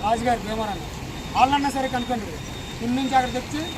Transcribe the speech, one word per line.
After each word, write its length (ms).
రాజుగారి 360
భీమవరం, 400
వాళ్ళన్నా 360
సరే 180
కనుక్కోండి. 380
ఇన్ని 180
నుంచి 120
అక్కడ 180
తెచ్చి 320